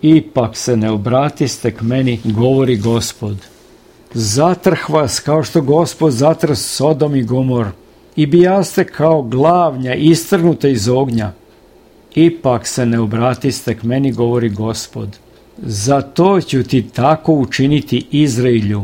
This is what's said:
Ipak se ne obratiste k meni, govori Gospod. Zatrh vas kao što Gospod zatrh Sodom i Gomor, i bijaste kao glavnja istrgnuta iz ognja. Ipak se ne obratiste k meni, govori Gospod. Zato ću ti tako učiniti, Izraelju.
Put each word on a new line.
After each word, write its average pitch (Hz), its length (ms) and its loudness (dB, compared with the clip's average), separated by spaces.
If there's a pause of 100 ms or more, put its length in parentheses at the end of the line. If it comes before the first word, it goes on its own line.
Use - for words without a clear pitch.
Ipak 151 560 2
se 123 200 -2
ne 110 140 0
obratiste 120 800 -2
k - 100 -12
meni, 123 420 -2
govori 127 540 2
Gospod. 110 600 -4 (760)
Zatrh 156 760 0
vas 151 300 0
kao 151 240 0
što 165 180 0
Gospod 151 500 0
zatrh 147 460 0
Sodom 147 580 -2
i 131 80 0
Gomor, 123 440 -2 (480)
i 151 100 2
bijaste 180 600 2
kao 156 360 0
glavnja 131 720 0
istrgnuta 160 760 2
iz 117 220 0
ognja. 120 420 0 (840)
Ipak 147 520 2
se - 180 -2
ne 117 140 0
obratiste 117 760 -2
k 110 80 -14
meni, 131 280 0
govori 117 380 0
Gospod. 107 680 -8 (400)
Zato 139 840 0
ću 131 220 -2
ti 127 180 0
tako 147 520 0
učiniti, 135 800 0
Izraelju. 120 720 0